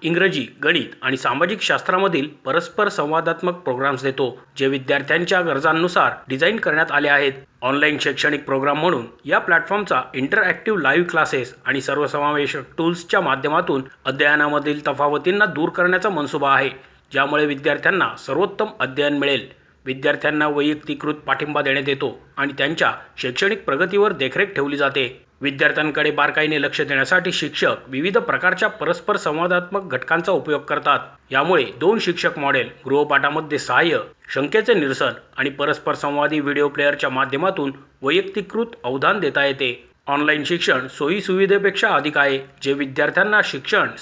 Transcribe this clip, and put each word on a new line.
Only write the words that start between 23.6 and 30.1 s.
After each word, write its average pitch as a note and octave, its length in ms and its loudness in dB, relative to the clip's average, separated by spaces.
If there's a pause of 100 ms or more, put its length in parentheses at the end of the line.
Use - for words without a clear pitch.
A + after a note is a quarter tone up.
प्रगतीवर F#3 460 2
देखरेख C#3 340 -2
ठेवली C#3+ 320 -4
जाते. C#3 480 -2 (160)
विद्यार्थ्यांकडे D3 720 0
बारकाईने D3 500 0
लक्ष C#3+ 200 -2
देण्यासाठी D3 500 0
शिक्षक D3 440 0 (120)
विविध D3 300 0
प्रकारच्या F3+ 520 0
परस्पर E3+ 460 -2
संवादात्मक F3+ 760 -2
घटकांचा E3+ 400 0